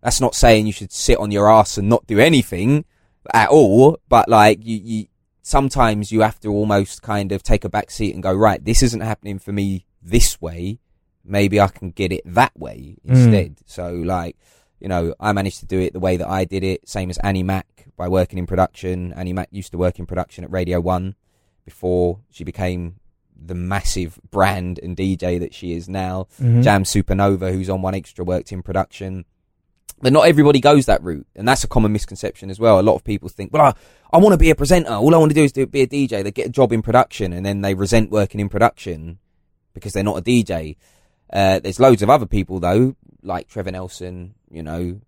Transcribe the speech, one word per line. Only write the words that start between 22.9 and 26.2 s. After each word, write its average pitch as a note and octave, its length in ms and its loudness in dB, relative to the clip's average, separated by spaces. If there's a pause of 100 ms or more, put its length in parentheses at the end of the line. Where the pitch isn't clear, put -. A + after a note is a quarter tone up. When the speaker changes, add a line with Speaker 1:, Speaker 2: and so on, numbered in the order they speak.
Speaker 1:
the F2 200 -14
massive F2+ 640 -6 (100)
brand F#2+ 500 -2
and F2 160 -10
D F#2+ 200 -2
J F2+ 220 -4
that F2 140 -8
she F2 200 -12
is E2+ 160 -10
now. F#2 400 -8 (120)